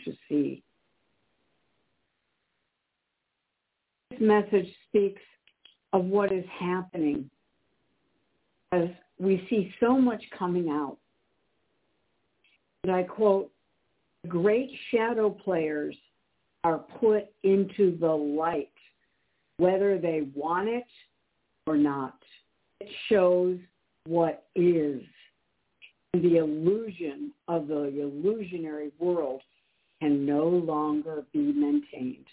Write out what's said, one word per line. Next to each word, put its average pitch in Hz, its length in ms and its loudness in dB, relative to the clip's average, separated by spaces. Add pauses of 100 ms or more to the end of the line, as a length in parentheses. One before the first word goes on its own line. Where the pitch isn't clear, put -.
to - 80 -8 (160)
see. 139 340 -2 (3500)
This 254 120 -8
message 208 460 4 (200)
speaks 196 340 0 (680)
of 185 140 2
what 196 260 0
is 180 140 -2 (120)
happening 175 720 -4 (1400)
as 175 160 2 (320)
we 185 300 0
see 202 300 -2
so 240 180 4
much 247 260 2 (140)
coming 180 320 -2
out. 147 280 -4 (1900)
And 185 80 0
I 185 120 0
quote, 196 480 0 (760)
"Great 208 440 0 (200)
shadow 226 380 2
players 156 680 -4 (680)
are 165 140 2
put 214 480 0 (180)
into 196 540 2
the 160 140 2
light, 151 600 -2 (840)
whether 190 400 2
they 165 240 -2 (120)
want 170 360 -2
it 240 180 -4 (800)
or 156 100 0
not. 294 420 0 (600)
It 202 100 -16 (200)
shows 180 500 4 (460)
what 165 500 0
is. 165 480 2 (1120)
And 175 100 2
the 165 140 6
illusion 165 960 -2 (160)
of 165 200 -2
the 147 160 -4
illusionary 151 1120 -6
world 160 440 -2 (580)
can 143 260 2
no 147 220 2
longer 151 840 0
be 147 180 0
maintained." - 800 -2